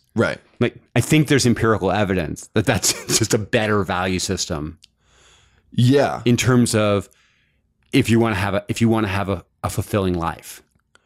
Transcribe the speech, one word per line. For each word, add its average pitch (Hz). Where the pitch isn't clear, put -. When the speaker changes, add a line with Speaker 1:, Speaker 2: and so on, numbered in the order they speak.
Speaker 1:
Right. 95
Speaker 2:
Like, -
I 120
think 151
there's 135
empirical 110
evidence 92
that -
that's -
<laughs> -
just 110
a 123
better 107
value 92
system. 82
Speaker 1:
Yeah. 120
Speaker 2:
In 120
terms 120
of 104
if 131
you 113
wanna 113
have 95
a, 101
if -
you 117
wanna 107
have 95
a, 90
a 101
fulfilling 98
life. -